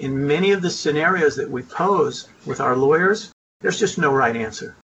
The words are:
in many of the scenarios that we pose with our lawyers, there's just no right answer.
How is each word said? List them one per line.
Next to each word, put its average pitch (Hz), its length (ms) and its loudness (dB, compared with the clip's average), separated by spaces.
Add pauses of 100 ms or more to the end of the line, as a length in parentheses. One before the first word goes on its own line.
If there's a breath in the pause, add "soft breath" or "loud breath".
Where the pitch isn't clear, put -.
in 135 260 -2
many 170 240 2
of 196 100 2
the 175 100 -2
scenarios 156 680 0
that - 120 -4
we 127 140 -6
pose 165 680 -2 (180)
with 139 140 -6
our 131 140 0
lawyers, 160 560 2 (300)
there's 180 180 -2
just 196 180 0
no 151 160 2
right 127 220 2
answer. 110 400 -8 (140)